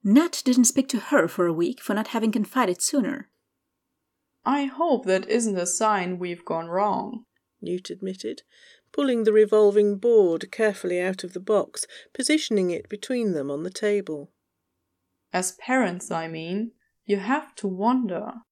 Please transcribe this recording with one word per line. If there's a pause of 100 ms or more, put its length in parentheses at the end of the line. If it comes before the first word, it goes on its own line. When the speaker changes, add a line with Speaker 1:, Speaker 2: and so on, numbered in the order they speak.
Speaker 1:
Nat
didn't
speak
to
her
for
a
week
for
not
having
confided
sooner." (1200)
Speaker 2:
I
hope
that
isn't
a
sign
we've
gone
wrong, (340)
Speaker 3:
Newt
admitted, (500)
pulling
the
revolving
board
carefully
out
of
the
box, (280)
positioning
it
between
them
on
the
table. (1000)
Speaker 2:
"As
parents,
I
mean, (320)
you
have
to
wonder." (160)